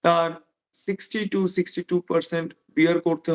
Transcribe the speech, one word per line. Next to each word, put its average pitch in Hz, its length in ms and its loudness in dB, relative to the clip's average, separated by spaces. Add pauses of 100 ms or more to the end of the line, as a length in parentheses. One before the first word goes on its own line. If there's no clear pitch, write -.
তার 170 260 4 (440)
sixty - 460 -4 (120)
to 196 80 0 (160)
sixty-two 175 440 -2 (100)
percent 165 380 -2 (280)
বিয়ার 160 200 4 (100)
করতে 165 280 -2